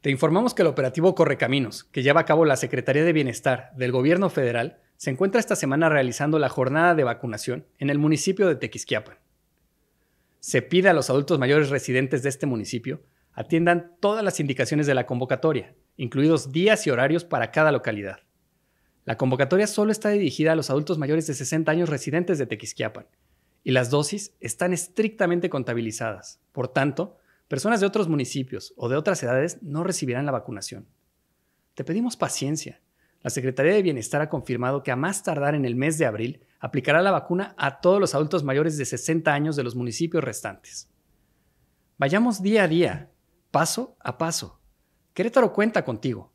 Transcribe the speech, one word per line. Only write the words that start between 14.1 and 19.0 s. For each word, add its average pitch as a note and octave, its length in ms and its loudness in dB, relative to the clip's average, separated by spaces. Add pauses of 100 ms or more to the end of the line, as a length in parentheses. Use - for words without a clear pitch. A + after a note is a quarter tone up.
las F3+ 160 -2
indicaciones C#3+ 460 0
de C#3+ 60 2
la B2 120 0
convocatoria, B2+ 680 -2 (220)
incluidos C#3 560 0
días G3+ 340 2
y D#3 40 0
horarios C#3 340 2
para A#2+ 280 -2
cada D#3 200 4
localidad. G#2 480 -4 (840)